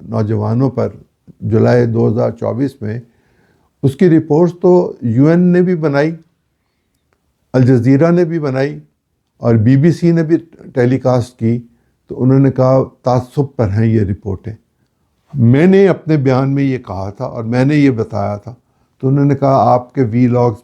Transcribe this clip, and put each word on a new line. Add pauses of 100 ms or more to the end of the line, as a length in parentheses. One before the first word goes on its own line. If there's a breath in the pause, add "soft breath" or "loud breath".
نوجوانوں
پر (520)
جولائی
دو
ہزار
چوبیس
میں، (840)
اس
کی
رپورٹس
تو (100)
یو
این
نے
بھی
بنائی، (1400)
الجزیرہ
نے
بھی
بنائی (580)
اور
بی
بی
سی
نے
بھی (380)
ٹیلی
کاسٹ
کی، (440)
تو
انہوں
نے
کہا، (200)
"تعصب
پر
ہیں
یہ
رپورٹیں۔" (800)
میں
نے
اپنے
بیان
میں
یہ
کہا
تھا
اور
میں
نے
یہ
بتایا
تھا، (460)
تو
انہوں
نے
کہا،
"آپ
کے
وی
لاگز